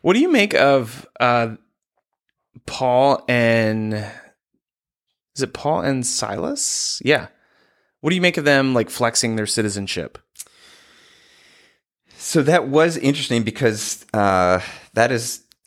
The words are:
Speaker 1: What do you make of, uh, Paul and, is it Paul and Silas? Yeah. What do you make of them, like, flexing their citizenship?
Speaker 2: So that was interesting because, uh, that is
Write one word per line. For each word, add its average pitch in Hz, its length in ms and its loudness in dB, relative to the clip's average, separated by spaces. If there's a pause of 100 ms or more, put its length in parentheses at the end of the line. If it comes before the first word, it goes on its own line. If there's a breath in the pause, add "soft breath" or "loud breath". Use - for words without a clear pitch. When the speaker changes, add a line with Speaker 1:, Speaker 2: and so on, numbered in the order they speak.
Speaker 1:
What 175 120 4
do 240 60 4
you 349 100 4
make 208 240 2
of, 131 520 2 (140)
uh, 120 360 0 (1080)
Paul 131 640 2
and, 113 680 2
is - 1500 -14
it - 120 -6
Paul 156 280 -2
and 131 220 -2
Silas? - 1000 -6
Yeah. 139 240 0 (720)
What 151 100 -2
do 185 60 0
you 180 60 0
make 175 140 2
of 151 80 -4
them, 135 300 2
like, 113 160 0
flexing 117 460 -2
their 107 100 -4
citizenship? 98 720 -6 (2000 soft breath)
Speaker 2:
So - 240 0
that 143 260 2
was 160 280 2
interesting 135 480 0
because, 110 680 -2
uh, 92 480 2 (340 loud breath)
that 117 160 2
is 117 320 -6 (240)